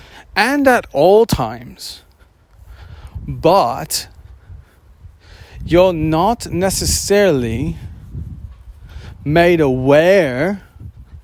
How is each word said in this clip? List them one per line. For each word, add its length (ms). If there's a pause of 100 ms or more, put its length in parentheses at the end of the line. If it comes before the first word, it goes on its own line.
(360)
and 320
at 240
all 340
times 760 (1300)
but 800 (1600)
you're 280
not 580
necessarily 1300 (1500)
made 360
aware 1000 (600)